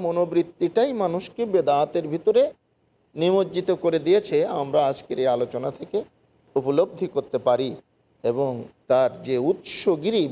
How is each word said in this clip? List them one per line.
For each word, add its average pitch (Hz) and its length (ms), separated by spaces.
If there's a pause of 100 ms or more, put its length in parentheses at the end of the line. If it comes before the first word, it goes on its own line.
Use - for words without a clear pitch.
মনোবৃত্তিটাই 170 840 (120)
মানুষকে 180 380 (120)
বেদাতের 151 600
ভিতরে 214 280 (720)
নিমজ্জিত 180 540 (140)
করে 165 220
দিয়েছে, 185 320 (220)
আমরা 143 200 (100)
আজকের 127 340
এই 131 120
আলোচনা 123 340 (100)
থেকে - 180 (580)
উপলব্ধি 143 600
করতে 139 220 (100)
পারি। 127 220 (540)
এবং 127 280 (380)
তার 127 200 (180)
যে 131 80 (140)
উৎসগিরি 185 840